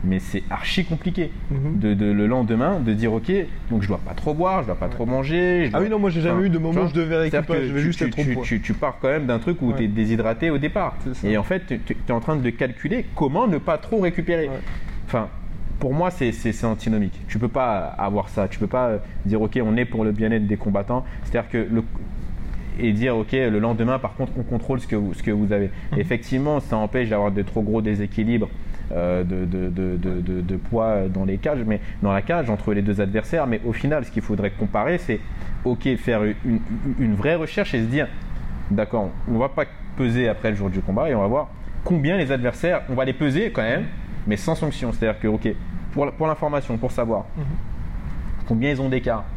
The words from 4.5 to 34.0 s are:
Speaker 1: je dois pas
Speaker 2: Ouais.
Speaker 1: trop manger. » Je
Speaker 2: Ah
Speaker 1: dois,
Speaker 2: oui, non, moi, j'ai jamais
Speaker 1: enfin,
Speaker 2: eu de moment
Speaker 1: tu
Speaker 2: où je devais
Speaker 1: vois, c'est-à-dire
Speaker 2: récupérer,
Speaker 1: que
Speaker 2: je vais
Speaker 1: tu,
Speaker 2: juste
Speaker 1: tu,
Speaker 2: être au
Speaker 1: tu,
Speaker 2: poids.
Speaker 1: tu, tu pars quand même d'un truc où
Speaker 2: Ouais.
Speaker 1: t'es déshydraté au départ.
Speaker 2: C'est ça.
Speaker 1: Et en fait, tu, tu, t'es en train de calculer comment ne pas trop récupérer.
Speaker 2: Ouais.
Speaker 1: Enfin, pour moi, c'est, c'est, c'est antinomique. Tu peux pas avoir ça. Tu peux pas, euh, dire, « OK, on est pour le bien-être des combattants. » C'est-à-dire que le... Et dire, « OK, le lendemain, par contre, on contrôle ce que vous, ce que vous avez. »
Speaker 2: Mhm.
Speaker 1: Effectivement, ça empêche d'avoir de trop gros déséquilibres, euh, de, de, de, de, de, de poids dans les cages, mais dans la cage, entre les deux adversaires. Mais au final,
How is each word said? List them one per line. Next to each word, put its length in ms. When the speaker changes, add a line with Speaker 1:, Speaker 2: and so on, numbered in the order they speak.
Speaker 1:
je 40
dois 100
pas 100
Speaker 2:
Ouais. 60
Speaker 1:
trop 140
manger. » 600
Je 40
Speaker 2:
Ah 80
Speaker 1:
dois, 20
Speaker 2:
oui, 100
non, 80
moi, 120
j'ai 100
jamais 160
Speaker 1:
enfin, 100
Speaker 2:
eu 40
de 80
moment 240
Speaker 1:
tu 40
Speaker 2:
où 20
je 60
devais 220
Speaker 1:
vois, 120
c'est-à-dire 120
Speaker 2:
récupérer, 220
Speaker 1:
que 40
Speaker 2:
je 60
vais 80
Speaker 1:
tu, 60
Speaker 2:
juste 120
Speaker 1:
tu, 60
Speaker 2:
être 160
au 20
Speaker 1:
tu, 120
Speaker 2:
poids. 100
Speaker 1:
tu, 160
tu 140
pars 260
quand 80
même 180
d'un 140
truc 200
où 100
Speaker 2:
Ouais. 40
Speaker 1:
t'es 140
déshydraté 600
au 80
départ. 440
Speaker 2:
C'est 140
ça. 120
Speaker 1:
Et 80
en 60
fait, 240
tu, 140
tu, 160
t'es 160
en 80
train 160
de 140
calculer 560
comment 320
ne 100
pas 180
trop 220
récupérer. 500
Speaker 2:
Ouais. 120
Speaker 1:
Enfin, 240
pour 120
moi, 200
c'est, 180
c'est, 220
c'est 140
antinomique. 600
Tu 140
peux 80
pas 300
avoir 500
ça. 180
Tu 140
peux 80
pas, 220
euh, 80
dire, « 160
OK, 180
on 160
est 80
pour 200
le 80
bien-être 340
des 100
combattants. » 480
C'est-à-dire 260
que 80
le... 240
Et 140
dire, « 260
OK, 140
le 260
lendemain, 400
par 160
contre, 240
on 60
contrôle 340
ce 80
que 80
vous, 180
ce 120
que 80
vous 200
avez. » 200
Speaker 2:
Mhm. 60
Speaker 1:
Effectivement, 640
ça 160
empêche 320
d'avoir 240
de 100
trop 200
gros 200
déséquilibres, 680
euh, 320
de, 220
de, 240
de, 300
de, 240
de, 180
de 160
poids 520
dans 180
les 100
cages, 300
mais 120
dans 80
la 120
cage, 260
entre 240
les 80
deux 220
adversaires. 440
Mais 200
au 80
final, 320